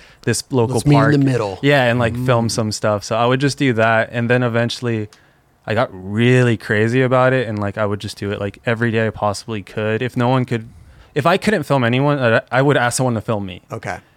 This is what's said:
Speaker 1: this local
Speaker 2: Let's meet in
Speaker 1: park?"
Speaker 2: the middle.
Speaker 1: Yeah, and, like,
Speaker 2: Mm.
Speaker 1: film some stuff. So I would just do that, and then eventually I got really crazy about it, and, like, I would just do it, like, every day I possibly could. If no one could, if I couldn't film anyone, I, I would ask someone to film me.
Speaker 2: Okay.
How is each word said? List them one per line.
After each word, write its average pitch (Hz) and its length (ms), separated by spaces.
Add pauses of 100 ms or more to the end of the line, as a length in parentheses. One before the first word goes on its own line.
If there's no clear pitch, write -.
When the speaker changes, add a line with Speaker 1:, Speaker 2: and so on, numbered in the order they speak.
(240)
Speaker 1:
this 120 280
local 123 240
Speaker 2:
Let's 110 100
meet 143 100
in 139 60
Speaker 1:
park?" 143 120
Speaker 2:
the 143 40
middle. 113 440
Speaker 1:
Yeah, 143 240
and, 120 140
like, 117 140
Speaker 2:
Mm. 123 120
Speaker 1:
film 117 240
some 107 220
stuff. 104 320
So 113 120
I 117 100
would 131 160
just 139 160
do 135 160
that, 110 380
and 120 180
then 123 140
eventually 117 680 (600)
I 110 40
got 117 180
really 117 640
crazy 113 460
about 127 320
it, 127 120
and, 107 140
like, 101 180
I 110 80
would 101 140
just 101 180
do 101 140
it, 104 80
like, 101 260
every 117 260
day 110 160
I - 20
possibly 104 540
could. 110 380
If 127 140
no 123 140
one 127 160
could, 117 240 (440)
if 143 120
I 175 100
couldn't 196 280
film 135 200
anyone, 135 360
I, 120 220 (100)
I 127 100
would 139 160
ask 120 180
someone 127 200
to 104 60
film 104 240
me. 92 240
Speaker 2:
Okay. 104 280 (200)